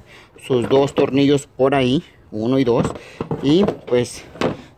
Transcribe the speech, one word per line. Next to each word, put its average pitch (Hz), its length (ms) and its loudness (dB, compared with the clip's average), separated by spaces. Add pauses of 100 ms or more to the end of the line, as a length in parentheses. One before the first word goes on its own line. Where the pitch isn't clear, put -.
(440)
sus 120 240 0
dos 139 240 2
tornillos 139 540 2
por 135 300 0
ahí, 131 260 0 (300)
uno 113 260 0
y 139 60 2
dos, 123 200 2 (580)
y, 160 220 2 (220)
pues, - 380 -2 (540)